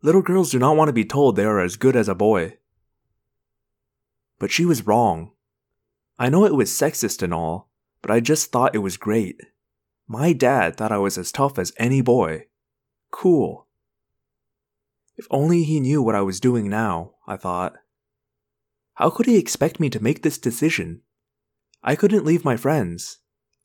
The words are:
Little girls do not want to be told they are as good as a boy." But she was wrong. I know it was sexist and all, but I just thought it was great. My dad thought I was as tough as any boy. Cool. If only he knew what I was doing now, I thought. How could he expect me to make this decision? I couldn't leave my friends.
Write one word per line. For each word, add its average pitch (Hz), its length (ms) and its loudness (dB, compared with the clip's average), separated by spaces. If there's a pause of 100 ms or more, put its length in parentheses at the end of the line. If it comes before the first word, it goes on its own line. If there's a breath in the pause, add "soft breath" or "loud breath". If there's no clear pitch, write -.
Little 165 200 4
girls 180 300 0
do 127 80 2
not 139 160 4
want 156 140 4
to 135 40 -2
be 113 120 0
told 135 300 2
they 101 100 2
are 107 160 2
as 90 160 -4
good 131 180 2
as 107 140 0
a 95 60 -2
boy." 98 420 0 (1800)
But 98 120 -4
she 165 140 0
was 135 200 0
wrong. 104 460 0 (880)
I 120 80 0
know 160 160 4
it 185 120 4
was 113 160 2
sexist - 500 -4
and 87 120 -4
all, 82 360 -6 (320)
but - 100 -4
I 117 80 2
just 139 320 -2
thought 127 240 0
it 110 40 0
was 95 180 -6
great. 104 420 -4 (680)
My 135 260 0
dad 123 420 2
thought 107 160 -4
I 104 60 -2
was 98 200 -2
as 90 140 -10
tough 139 260 -2
as 90 200 -6
any 127 240 0
boy. 107 460 0 (640)
Cool. 143 560 0 (1500)
If - 140 -20
only 160 340 2
he 151 160 0
knew 139 220 2
what 113 140 0
I 101 60 0
was 95 180 -4
doing 120 280 2
now, 98 460 -4 (140)
I - 100 -10
thought. 90 400 -6 (1160)
How - 160 0
could - 160 -2
he 233 100 6
expect - 420 -2
me 151 120 0
to 107 120 -6
make 139 200 -2
this 147 160 -2
decision? 117 640 -4 (800)
I 143 120 -2
couldn't 196 300 2
leave 165 180 2
my 127 140 0
friends. 110 640 -4 (460)